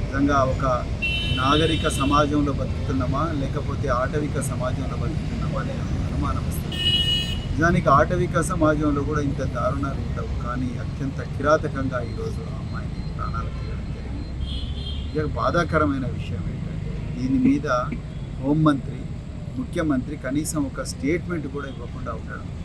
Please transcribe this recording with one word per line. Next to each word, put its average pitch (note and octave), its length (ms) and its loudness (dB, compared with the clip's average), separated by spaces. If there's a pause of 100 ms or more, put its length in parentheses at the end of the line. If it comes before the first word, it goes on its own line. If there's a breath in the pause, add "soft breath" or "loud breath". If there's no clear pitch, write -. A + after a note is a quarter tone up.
నిజంగా C#3 340 2 (160)
ఒక C3+ 120 0 (760)
నాగరిక D#3 460 4
సమాజంలో C#3+ 680 4
బతుకుతున్నామా, C3+ 760 0 (100)
లేకపోతే C3+ 460 -2
ఆటవిక C3+ 540 0
సమాజంలో B2+ 560 -2
బతుకుతున్నామా - 640 0
అనే C5+ 100 -2
అనుమానం - 800 0
వస్తుంది. - 280 -2 (760)
నిజానికి E3+ 360 4
ఆటవిక E3 520 6
సమాజంలో D3+ 640 4
కూడా D3+ 180 0
ఇంత C#3 200 0 (140)
దారుణాలు B2+ 520 0
ఉండవు, - 380 -2
కానీ B2 240 -2 (140)
అత్యంత - 540 -4
కిరాతకంగా C#3+ 600 2 (120)
ఈరోజు A2+ 300 -4 (120)
ఆ - 80 -4
అమ్మాయిని - 560 -6
ప్రాణాలు - 400 -2
తీయడం - 380 -4
జరిగింది. - 320 -6 (840)
ఇక D3+ 280 -2
బాధాకరమైన C3+ 680 2 (140)
విషయం - 320 -4
ఏంటంటే, - 400 -6 (260)
దీని C3 220 2 (100)
మీద C#3+ 180 2 (720)
హోంమంత్రి, D3 580 2 (600)
ముఖ్యమంత్రి D3 580 -2
కనీసం D3 480 -2
ఒక C3+ 180 -6
స్టేట్మెంట్ D3+ 640 -4
కూడా C#3 200 -8
ఇవ్వకుండా B2 440 -8
ఉండడం. A2 360 -8 (180)